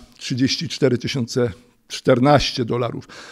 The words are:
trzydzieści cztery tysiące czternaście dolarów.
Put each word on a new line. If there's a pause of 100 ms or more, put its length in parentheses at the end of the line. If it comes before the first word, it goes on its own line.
(180)
trzydzieści
cztery
tysiące (400)
czternaście
dolarów. (240)